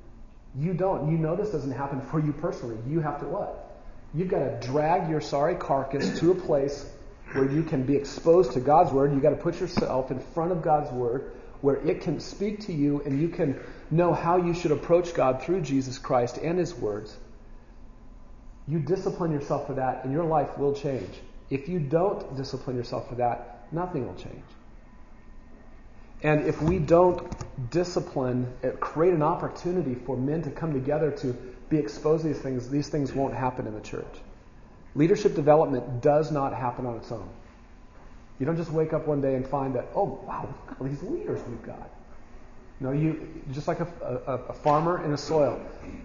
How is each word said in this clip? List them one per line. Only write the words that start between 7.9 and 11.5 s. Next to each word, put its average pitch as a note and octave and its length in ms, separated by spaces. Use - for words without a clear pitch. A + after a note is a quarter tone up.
exposed - 580
to C3 80
God's D3 320
Word. C#3 200
You've C3+ 100
gotta C#3+ 140
put - 240
yourself C3 500
in C3 80
front E3+ 320
of E3+ 120
God's D3 280
Word B2 420